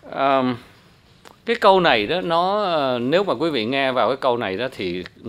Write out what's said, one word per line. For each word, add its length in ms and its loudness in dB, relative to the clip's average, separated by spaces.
Ờ, 420 0
cái 100 0
câu 240 6
này 260 4
đó, 140 -2
nó, 420 0
ờ, 360 0
nếu 260 2
mà 100 -2
quý 160 -2
vị 140 -2
nghe 280 -2
vào 160 2
cái 80 0
câu 200 0
này 200 -4
đó 160 -6
thì, 320 -6